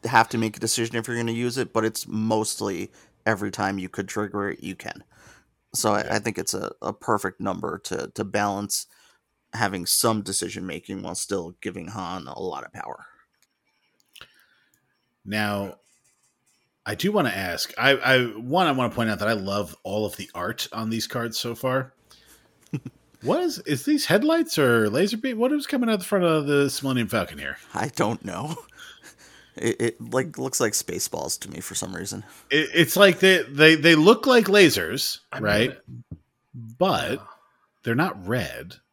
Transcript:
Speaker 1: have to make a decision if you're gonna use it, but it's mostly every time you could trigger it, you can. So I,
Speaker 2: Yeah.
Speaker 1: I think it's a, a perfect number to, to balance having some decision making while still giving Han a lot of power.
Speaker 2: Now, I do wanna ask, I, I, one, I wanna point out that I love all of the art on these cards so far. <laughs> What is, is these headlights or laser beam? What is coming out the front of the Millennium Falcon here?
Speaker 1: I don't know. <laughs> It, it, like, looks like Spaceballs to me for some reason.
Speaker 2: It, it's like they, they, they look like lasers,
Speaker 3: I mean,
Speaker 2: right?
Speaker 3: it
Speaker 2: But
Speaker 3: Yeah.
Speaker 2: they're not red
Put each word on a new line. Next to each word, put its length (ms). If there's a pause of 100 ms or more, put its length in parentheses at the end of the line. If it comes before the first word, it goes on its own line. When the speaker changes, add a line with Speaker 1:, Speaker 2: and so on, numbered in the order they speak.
Speaker 1:
have 260
to 80
make 200
a 20
decision 360
if 120
you're 100
gonna 140
use 260
it, 160
but 120
it's 220
mostly 840 (340)
every 260
time 280
you 100
could 180
trigger 420
it, 140
you 120
can. 280 (720)
So 200
I, 120
Speaker 2:
Yeah. 100
Speaker 1:
I 40
think 180
it's 160
a, 180 (100)
a 120
perfect 480
number 440
to, 280
to 100
balance 600 (680)
having 320
some 360
decision 460
making 340
while 140
still 460
giving 260
Han 400
a 120
lot 260
of 80
power. 320 (2250)
Speaker 2:
Now, 500 (1080)
I 100
do 160
wanna 180
ask, 480
I, 140
I, 340
one, 420
I 40
wanna 220
point 160
out 100
that 80
I 60
love 500
all 220
of 120
the 180
art 360
on 180
these 180
cards 300
so 180
far. 380 (760)
<laughs> 100 (400)
What 200
is, 180
is 260
these 200
headlights 540
or 280
laser 300
beam? 220
What 120
is 140
coming 240
out 80
the 80
front 200
of 200
the 380
Millennium 240
Falcon 320
here? 180 (160)
Speaker 1:
I 140
don't 360
know. 380
<laughs> 40 (920)
It, 240
it, 300
like, 260
looks 220
like 140
Spaceballs 640
to 100
me 120
for 140
some 200
reason. 300 (260)
Speaker 2:
It, 220
it's 240
like 220
they, 240
they, 320
they 200
look 320
like 200
lasers, 720 (120)
Speaker 3:
I 60
mean, 80
Speaker 2:
right? 240
Speaker 3:
it 140 (680)
Speaker 2:
But 600
Speaker 3:
Yeah. 40 (680)
Speaker 2:
they're 120
not 320
red 480 (180)